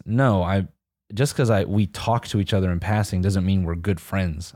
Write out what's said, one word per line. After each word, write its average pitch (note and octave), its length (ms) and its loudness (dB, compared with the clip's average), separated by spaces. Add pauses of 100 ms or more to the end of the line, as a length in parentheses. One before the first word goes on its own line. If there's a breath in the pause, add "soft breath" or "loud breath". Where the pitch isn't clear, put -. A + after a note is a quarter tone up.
"No, A2+ 360 2
I, F#2+ 240 0 (480)
just B2+ 220 -2
'cause B2 140 2
I, G2 160 2
we G2+ 220 2
talk - 420 -4
to G#2 100 0
each G2 140 -2
other F#2+ 180 2
in F2 80 -2
passing G2+ 420 0
doesn't F#2+ 240 2
mean F#2+ 200 2
we're E2+ 100 -4
good F2 240 -2
friends. E2+ 560 -4